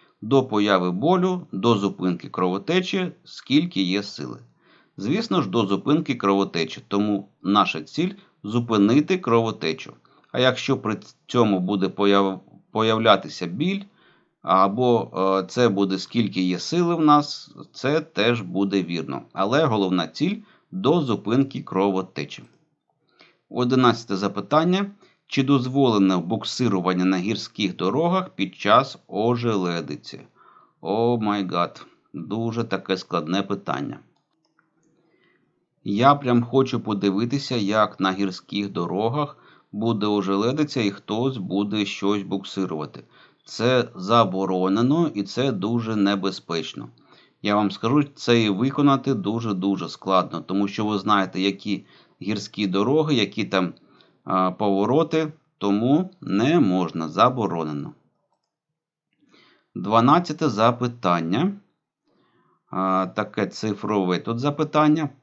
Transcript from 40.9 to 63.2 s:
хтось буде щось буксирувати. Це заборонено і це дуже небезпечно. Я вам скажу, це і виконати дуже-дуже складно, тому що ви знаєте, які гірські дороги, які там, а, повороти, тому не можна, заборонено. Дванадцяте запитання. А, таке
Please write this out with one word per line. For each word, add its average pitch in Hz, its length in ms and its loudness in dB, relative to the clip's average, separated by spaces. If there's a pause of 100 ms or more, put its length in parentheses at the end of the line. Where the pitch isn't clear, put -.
хтось 117 460 -4
буде 101 480 -2
щось 101 380 -2
буксирувати. 90 840 -8 (400)
Це 123 500 0
заборонено 98 1200 2
і 104 80 -2
це 123 300 -4
дуже 110 440 -2
небезпечно. 98 920 -2 (540)
Я 104 140 0
вам 104 140 2
скажу, 127 320 0 (120)
це 120 280 2
і 107 80 2
виконати 135 640 2
дуже-дуже 98 760 -2
складно, 90 520 0
тому 98 280 -2
що 104 180 -4
ви 104 120 -2
знаєте, 95 420 0
які 98 460 -2 (360)
гірські 104 440 -4
дороги, 135 480 0
які 104 300 0
там, 92 280 0 (540)
а, 92 240 0
повороти, 131 840 0 (260)
тому 123 520 2 (100)
не 127 400 2
можна, 90 480 0
заборонено. 82 840 0 (1800)
Дванадцяте 135 760 2
запитання. 117 1040 0 (1200)
А, 95 360 -2
таке 101 400 -4